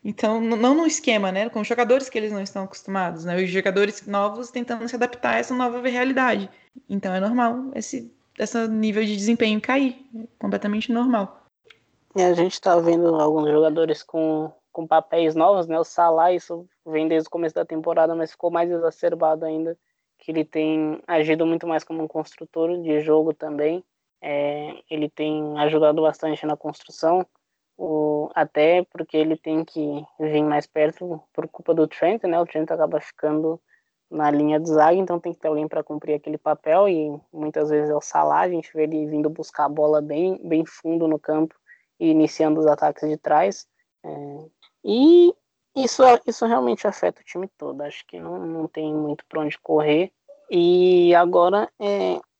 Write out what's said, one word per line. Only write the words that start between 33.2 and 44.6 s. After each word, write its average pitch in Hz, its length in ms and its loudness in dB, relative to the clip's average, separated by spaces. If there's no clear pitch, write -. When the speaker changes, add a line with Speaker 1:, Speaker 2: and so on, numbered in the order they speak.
Speaker 2:
na 151 200 0
linha 151 280 2
de 165 120 -4
zaga, 156 260 6
então 180 240 -2
tem 170 140 -10
que - 40 -18
ter 165 100 -6
alguém 156 200 -4
pra 156 140 -6
cumprir 151 320 -6
aquele 151 240 -8
papel, 156 500 2
e 151 320 -2
muitas 151 380 -4
vezes 151 220 0
é 151 40 0
o 147 60 -2
Salah, 156 400 0
a 185 80 0
gente 170 260 -6
vê 156 100 0
ele 156 220 -4
vindo 151 220 -2
buscar 151 380 -6
a - 20 -2
bola 151 320 2
bem, 156 420 -4
bem 165 220 -2
fundo 165 420 -4
no 156 120 0
campo 156 360 -2
e 170 80 2
iniciando 156 500 2
os 156 80 2
ataques 151 420 0
de 151 100 -4
trás. 175 500 0
É, 143 420 -14